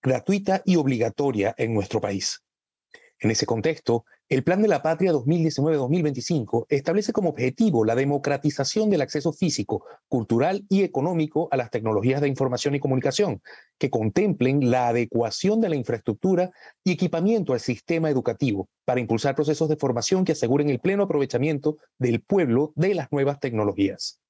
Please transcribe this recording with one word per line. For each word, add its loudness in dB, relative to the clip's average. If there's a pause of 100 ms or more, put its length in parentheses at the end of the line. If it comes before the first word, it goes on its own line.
gratuita 0
y 4
obligatoria 0
en -2
nuestro -2
país. -4 (760)
En 0
ese -2
contexto, -2 (240)
el 0
Plan 2
de 4
la 2
Patria 0
dos 0
mil 2
diecinueve, 0
dos -2
mil 0
veinticinco -2
establece 0
como 0
objetivo 2
la 2
democratización 0
del 2
acceso -2
físico, -4 (220)
cultural 0
y 4
económico -2
a 0
las -4
tecnologías 0
de 0
información -2
y -2
comunicación, 0 (380)
que -2
contemplen 2
la 2
adecuación 0
de 0
la -2
infraestructura -2 (320)
y 0
equipamiento 0
al -2
sistema -2
educativo -2 (160)
para 0
impulsar 0
procesos 0
de 2
formación 0
que 0
aseguren 0
el 0
pleno 0
aprovechamiento 0 (200)
del 0
pueblo 2
de 0
las -4
nuevas 0
tecnologías. -2